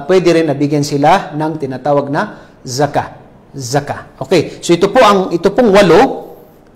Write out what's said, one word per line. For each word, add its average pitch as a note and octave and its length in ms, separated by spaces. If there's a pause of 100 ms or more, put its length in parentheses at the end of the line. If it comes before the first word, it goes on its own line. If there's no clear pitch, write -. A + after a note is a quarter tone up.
pwede F3 320
rin E3 80
nabigyan C#3+ 400
sila D3+ 480
ng D#3 240
tinatawag C#3 480
na E3+ 560
zakah. C#3 560 (320)
Zakah. C3+ 720
Okay. - 400
So E3+ 160
ito G3 160
po C4 80
ang, F#3+ 320
ito F3+ 160
pong A#3+ 240
walo G3 560 (460)